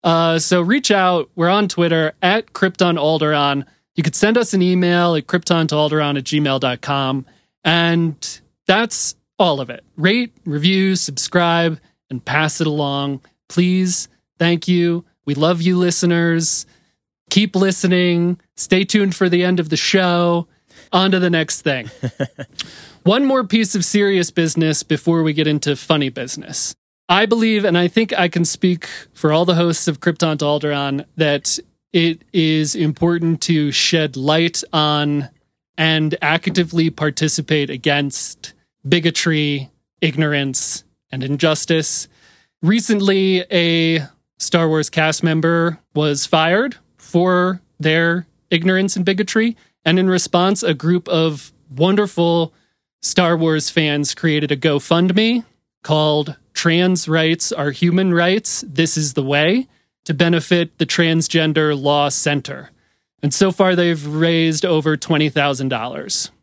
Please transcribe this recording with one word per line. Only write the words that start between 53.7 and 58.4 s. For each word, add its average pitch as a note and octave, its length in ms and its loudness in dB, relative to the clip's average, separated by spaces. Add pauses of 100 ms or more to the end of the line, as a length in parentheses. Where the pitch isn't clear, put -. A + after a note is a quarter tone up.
created D3+ 380 -2
a C#3+ 60 -2
GoFundMe F3+ 840 0 (400)
called D3+ 540 0 (160)
Trans F3 540 0
Rights D#3+ 440 0
Are C#3+ 200 -4
Human F3 420 2
Rights, F3+ 540 0